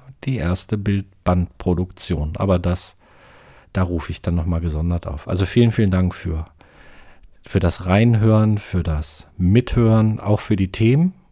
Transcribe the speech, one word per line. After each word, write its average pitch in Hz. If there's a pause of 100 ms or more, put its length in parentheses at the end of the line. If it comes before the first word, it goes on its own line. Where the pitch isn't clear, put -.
(240)
die 131
erste 92
Bildbandproduktion. 90
Aber 95
das, 90 (800)
da 92
rufe 87
ich -
dann 85
nochmal 82
gesondert 85
auf. -
Also 90
vielen, 117
vielen 104
Dank 92
für, 80 (1000)
für -
das 90
Reinhören, 110
für 90
das 78 (100)
Mithören, 110
auch 104
für -
die 95
Themen. 143 (180)